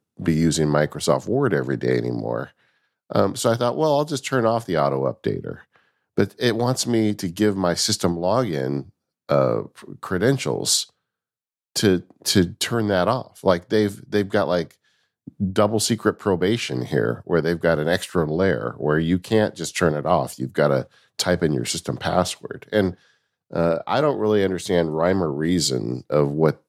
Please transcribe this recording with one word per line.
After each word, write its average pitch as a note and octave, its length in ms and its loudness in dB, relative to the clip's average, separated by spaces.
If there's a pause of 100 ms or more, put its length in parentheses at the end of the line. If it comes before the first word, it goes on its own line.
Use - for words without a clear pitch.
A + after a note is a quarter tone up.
(220)
be E2 120 0
using D#2 340 2
Microsoft D2 600 0
Word B2 260 0
every C2+ 240 0
day B1+ 200 0
anymore. A#1 540 -4 (600)
Um, G2+ 240 0
so - 160 -2
I A2+ 40 2
thought, A#2+ 220 -2
"Well, D3+ 180 2
I'll D3 100 0
just D3 200 -6
turn B2+ 200 0
off A2+ 200 0
the E2+ 120 -2
auto C2+ 340 0
updater." G1+ 480 -6 (560)
But G#2+ 220 0
it A#2+ 180 0
wants B2+ 300 -2
me A2 300 2
to G2 140 -6
give G#2 280 2
my F2 160 2
system F2 440 0
login, E2+ 720 -2 (380)
uh, B1 340 2 (380)
credentials F#2 880 -2 (840)
to, F#2 280 2 (220)
to F#2 280 2
turn A2+ 360 -2
that F2+ 180 2
off. - 360 -4
Like, F2+ 260 2
they've, G#2+ 380 0
they've G2+ 220 0
got, G2+ 180 0
like, E2+ 300 -2 (760)
double G#2 280 2
secret G#2+ 400 0
probation F2+ 680 -2
here A#1+ 400 -2
where E2 160 0
they've E2+ 180 0
got E2 200 2
an D2+ 80 -2
extra F2 440 0
layer D#2 460 -2
where D2+ 220 0
you E2 180 2
can't G#2+ 380 0
just E2 200 -10
turn D#2+ 200 2
it D2 100 -4
off. D2 320 0
You've B1+ 160 -8
gotta C#2 340 2 (300)
type F2+ 240 0
in D#2+ 100 2
your B1 140 -2
system - 320 -6
password. - 720 -4
And, F#2+ 240 2 (560)
uh, E2 360 0
I A#2 140 0
don't C#3 180 0
really G#2+ 240 2
understand F2 520 0
rhyme F2+ 280 2
or D#2 80 0
reason C2 800 0
of D2 180 4
what, D2+ 400 0